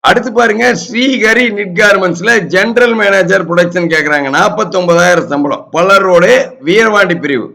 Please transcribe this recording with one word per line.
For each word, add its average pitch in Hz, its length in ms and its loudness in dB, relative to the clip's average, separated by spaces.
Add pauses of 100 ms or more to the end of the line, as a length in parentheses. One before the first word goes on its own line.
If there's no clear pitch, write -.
அடுத்து 233 280 0
பாருங்க, 233 300 0 (160)
ஸ்ரீஹரி 233 600 0 (140)
நிட் 190 220 -8
கார்மெண்ட்ஸ்ல 196 520 0 (220)
ஜெனரல் 226 480 0
மேனேஜர் 196 480 2
ப்ரொடக்ஷன் 175 460 0
கேக்குறாங்க, 147 420 0
நாற்பத்தொன்பதாயிரம் 175 960 0
சம்பளம், 143 320 -4 (100)
பல்லார் 190 340 2
ரோடு, 175 220 4 (360)
வீரவாண்டி 202 580 2
பிரிவு 131 300 -4